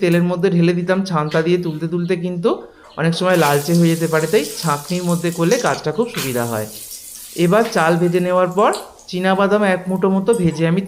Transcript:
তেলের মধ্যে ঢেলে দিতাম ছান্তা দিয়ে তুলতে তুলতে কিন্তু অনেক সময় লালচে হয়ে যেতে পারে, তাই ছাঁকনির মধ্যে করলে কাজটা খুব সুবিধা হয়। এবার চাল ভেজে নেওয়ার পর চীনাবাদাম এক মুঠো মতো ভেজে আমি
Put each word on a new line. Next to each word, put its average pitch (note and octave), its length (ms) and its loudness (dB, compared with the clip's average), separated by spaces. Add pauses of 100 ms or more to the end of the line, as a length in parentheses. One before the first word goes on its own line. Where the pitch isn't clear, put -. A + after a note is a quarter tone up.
তেলের F3 300 2
মধ্যে F3+ 240 0
ঢেলে E3+ 240 4
দিতাম F#3 200 0 (100)
ছান্তা D#3 380 0
দিয়ে F3 180 2
তুলতে D#3 280 -6
তুলতে F3 200 -2 (120)
কিন্তু F3+ 240 -2 (500)
অনেক E3 200 0
সময় F3+ 240 2
লালচে C#3+ 360 2
হয়ে E3+ 140 4
যেতে E3 200 -2
পারে, D#3 200 2
তাই A#3+ 100 4 (180)
ছাঁকনির D#3+ 480 -4
মধ্যে E3+ 280 0
করলে E3+ 180 2 (100)
কাজটা D3+ 320 -2
খুব A#3 180 0
সুবিধা B2+ 360 -2
হয়। G#2+ 160 -4 (760)
এবার G3+ 180 4 (120)
চাল E3+ 260 2
ভেজে F3 260 2
নেওয়ার F3+ 300 2
পর A#3 140 4 (380)
চীনাবাদাম F#3+ 520 2 (120)
এক F3+ 160 -2
মুঠো F#3 260 0
মতো G3 160 0 (100)
ভেজে D#3+ 300 2
আমি F#3 160 2